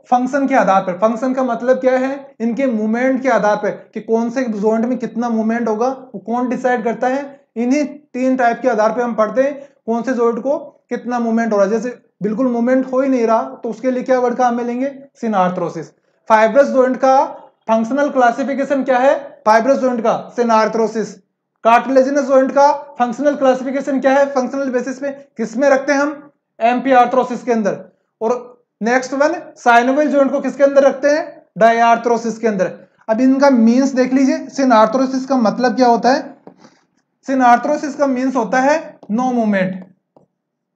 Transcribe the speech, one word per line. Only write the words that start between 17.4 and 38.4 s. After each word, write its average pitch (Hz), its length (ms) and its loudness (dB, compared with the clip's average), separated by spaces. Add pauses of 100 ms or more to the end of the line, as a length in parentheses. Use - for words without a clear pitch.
Functional 233 420 0
classification 262 720 0
क्या 254 140 0
है? - 480 0
Fibrous 226 320 4
joint 240 220 -2
का 208 360 -2
synarthrosis। 220 800 0 (500)
Cartilaginous 262 600 2
joint 262 280 2
का 285 200 4
functional 262 640 -4
classification 262 640 -2
क्या 269 120 2
है? 277 140 2
Functional 269 440 -4
basis 254 280 -4
पे 277 120 -6
किस - 460 -10
में 277 140 2
रखते 269 220 2
हैं 277 80 0
हम? 294 320 -6 (280)
एमपी 247 320 0
arthrosis 247 500 2
के 247 100 0
अंदर। 214 320 -2 (360)
और 233 440 -6 (180)
next 254 300 -2
one 294 440 -2
synovial 254 560 2
joint 269 180 2
को 277 100 -2
किसके 262 240 -2
अंदर 277 180 4
रखते 277 260 2
हैं? 302 340 -4 (160)
Diarthrosis 233 800 2
के 226 100 -2
अंदर। 185 300 -2 (300)
अब 220 120 0
इनका 269 300 4
means 247 420 4
देख 254 200 0
लीजिए, 277 360 2
Synarthrosis 254 800 2
का 269 100 0
मतलब 240 400 0
क्या 254 120 4
होता 233 240 2
है? 285 240 -6 (880)
Synarthrosis 262 680 0
का 285 120 0
means 262 300 -2
होता 240 240 0